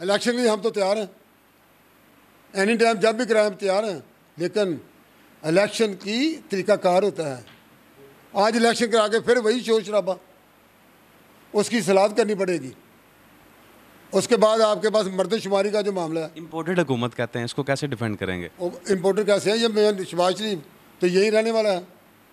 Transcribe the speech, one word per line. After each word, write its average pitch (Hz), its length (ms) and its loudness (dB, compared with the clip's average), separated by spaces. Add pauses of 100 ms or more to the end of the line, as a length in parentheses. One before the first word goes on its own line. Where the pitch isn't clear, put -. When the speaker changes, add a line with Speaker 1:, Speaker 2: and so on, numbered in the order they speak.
Speaker 1:
इलेक्शन 202 300 0
के 240 60 -2
लिए 247 100 2
हम 214 140 0
तो 226 80 0
तैयार 202 280 0
हैं, 202 120 -6 (1500)
एनी 202 220 2
टाइम 226 200 2
जब 220 200 0
भी 247 80 -2
कराए 214 200 2
हम 208 80 -2
तैयार 196 320 -2
हैं, 170 180 -8 (360)
लेकिन 180 420 -2 (640)
इलेक्शन 202 480 2
की 233 420 -4 (160)
तरीकाकार 190 520 2
होता 160 320 -4
है। 117 100 -16 (920)
आज 214 180 4
इलेक्शन 233 320 2
करा 214 200 4
के 214 120 0
फिर 240 200 2
वही 226 220 0
शोर 220 220 0
शराबा, 190 340 -2 (1400)
उसकी 208 260 0
सलाहत 196 360 4
करनी 214 180 2
पड़ेगी। 175 380 -4 (1400)
उसके 190 220 2
बाद 214 260 4
आपके 214 280 2
पास 208 160 2
मर्दशुमारी 196 680 -2
का 208 100 0
जो 202 100 -4
मामला 165 300 -4
है, 156 160 -8
Speaker 2:
इंपोर्टेड 165 420 -4
हुकूमत 123 340 0
कहते 123 260 -6
हैं, 117 60 -6
इसको 135 180 -6
कैसे 143 240 -4
डिफेंड 110 300 -6
करेंगे? 90 420 -6
Speaker 1:
वो 175 220 -8 (100)
इंपोर्टेड 190 340 0
कैसे 190 260 0
है? 220 60 0
ये 233 100 0
मेरा 208 360 0
शहबाज 175 320 0
शरीफ 196 280 -6 (380)
तो 180 60 2
यही 190 220 2
रहने 220 220 2
वाला 220 180 0
है, 180 180 -2 (460)